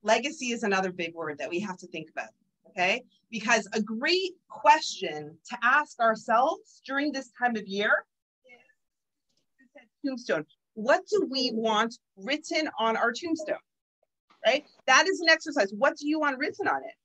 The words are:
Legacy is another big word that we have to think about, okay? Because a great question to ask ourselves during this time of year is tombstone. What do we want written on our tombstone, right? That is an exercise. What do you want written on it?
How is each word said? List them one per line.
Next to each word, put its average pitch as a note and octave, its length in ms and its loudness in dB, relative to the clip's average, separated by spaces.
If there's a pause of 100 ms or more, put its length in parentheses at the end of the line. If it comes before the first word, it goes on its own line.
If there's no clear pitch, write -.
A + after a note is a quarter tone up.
Legacy A#3 440 2
is A#3 160 -4
another F#3+ 280 0
big F3 220 -8
word D#3 240 -8
that C#3+ 120 -8
we F3 100 -4
have F#3+ 180 -8
to F3+ 100 -20
think D#3+ 220 -12
about, A#2 200 -12 (400)
okay? G3 340 -2 (260)
Because A3+ 440 0
a A3+ 80 0
great D#4 500 -2 (160)
question E3 880 2 (120)
to A3+ 120 -10
ask C#4 380 2
ourselves A#3 880 0
during C#4 260 -2
this C4 260 -6
time A#3+ 200 0
of G3 100 -8
year G#3 380 0 (400)
is - 1400 -20 (220)
tombstone. A#3+ 400 -4 (300)
What C4 340 2
do F#4+ 200 0
we B3 240 -2
want A3+ 440 0 (180)
written D4+ 540 -4 (100)
on A3+ 160 0
our A#3 160 0
tombstone, D#4+ 460 -4 (880)
right? C4 200 2 (200)
That C#4+ 220 6
is D4+ 120 0
an E4 100 0
exercise. C#4+ 480 2
What C#4 200 2
do D4 100 -6
you D#4 120 0
want C#4+ 180 0
written E4 300 -4
on - 100 2
it? - 280 -10